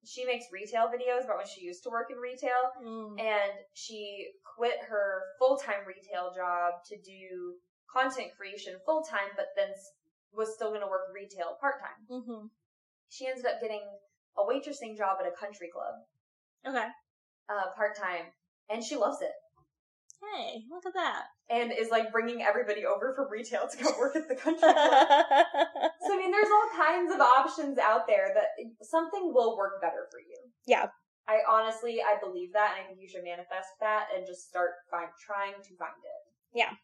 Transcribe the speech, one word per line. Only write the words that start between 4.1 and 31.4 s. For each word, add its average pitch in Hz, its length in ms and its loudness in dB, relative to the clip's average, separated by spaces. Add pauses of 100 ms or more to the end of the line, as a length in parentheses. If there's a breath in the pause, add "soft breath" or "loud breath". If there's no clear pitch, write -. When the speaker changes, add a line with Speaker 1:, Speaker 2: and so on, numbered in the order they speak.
Speaker 1:
quit 233 280 0
her 196 380 -2 (160)
full-time 233 480 2
retail 185 500 -8
job 175 520 0
to 214 120 -16
do 185 560 -12 (340)
content 254 460 -2
creation 196 480 -12
full-time, 226 500 -2
but 196 120 -4 (100)
then 196 160 0
s-, - 200 -16 (400)
was 220 220 -4
still 214 200 -4
gonna 202 140 -6
work 190 260 -4
retail 196 440 -10
part-time. 220 520 -4
Speaker 2:
Mm-hmm. 226 360 -10 (640)
Speaker 1:
She - 180 -10
ended 262 200 -4
up 233 160 0
getting 214 180 -4 (560)
a 202 80 2
waitressing 247 540 -4
job 190 220 0
at 180 60 -2
a 175 80 -4
country 202 380 -12
club. - 220 -8 (720)
Speaker 2:
Okay. 240 220 -2 (600)
Speaker 1:
Uh, 196 260 -2
part-time, 190 520 -2 (420)
and 226 160 -4
she - 120 -6
loves - 260 0
it. 127 100 -6 (880)
Speaker 2:
Hey, 320 480 -8
look 359 160 -14
at 370 100 -6
that. 330 320 -2 (220)
Speaker 1:
And 233 240 0
is, 226 180 0
like, 220 200 4
bringing 233 320 -2
everybody 208 420 0
over 220 300 0
from 277 160 -2
retail 214 380 -4
to - 140 -8
go 294 160 4
work 269 180 0
at 311 120 -2
the 262 60 0
country 320 260 0
club. 294 680 8
Speaker 2:
<laughs> 294 600 2 (160)
Speaker 1:
So, 403 60 2
I 370 40 0
mean, 370 120 -2
there's 427 200 4
all 427 200 6 (160)
kinds 349 260 2
of 277 80 2
options 277 580 6
out 226 280 4
there 196 280 4
that 214 140 4 (340)
something 330 520 0
will 226 240 6
work - 240 -2
better - 280 -2
for - 100 -18
you. - 180 -20 (280)
Speaker 2:
Yeah. 226 200 4 (420)
Speaker 1:
I 220 180 4